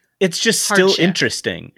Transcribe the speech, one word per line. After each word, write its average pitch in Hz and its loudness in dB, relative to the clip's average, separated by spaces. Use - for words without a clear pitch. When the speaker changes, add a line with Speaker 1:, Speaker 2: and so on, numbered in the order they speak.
Speaker 1:
it's 185 0
just - 0
still 190 4
Speaker 2:
hardship. 180 2
Speaker 1:
interesting. 107 -4